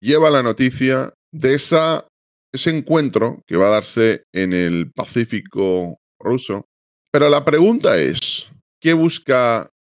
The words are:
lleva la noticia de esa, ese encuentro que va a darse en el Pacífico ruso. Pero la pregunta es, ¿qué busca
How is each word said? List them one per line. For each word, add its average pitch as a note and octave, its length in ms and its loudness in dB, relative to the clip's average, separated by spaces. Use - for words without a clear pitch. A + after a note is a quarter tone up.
lleva D3+ 280 2
la C3+ 140 2
noticia C3 680 -2
de C3+ 220 0
esa, D#3+ 520 0
ese C3+ 160 -4
encuentro D3 760 -2
que E2+ 120 -4
va F#2+ 100 4
a G#2 40 4
darse G#2+ 520 0
en F#2 200 -2
el E2+ 400 -2
Pacífico F#2+ 1040 -4
ruso. A2 420 -4
Pero D3 160 4
la C#3+ 160 2
pregunta D#3+ 560 2
es, - 500 -4
¿qué E3 120 2
busca B2+ 760 0